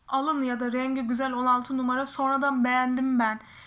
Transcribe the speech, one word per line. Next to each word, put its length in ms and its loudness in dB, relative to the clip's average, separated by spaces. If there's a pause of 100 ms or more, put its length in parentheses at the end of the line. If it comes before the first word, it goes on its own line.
alın 340 0
ya 180 -2
da 120 -2
rengi 300 -2
güzel 300 -2
on 140 -2
altı 320 2
numara. 280 0
Sonradan 580 0
beğendim 540 2
ben. 220 0 (260)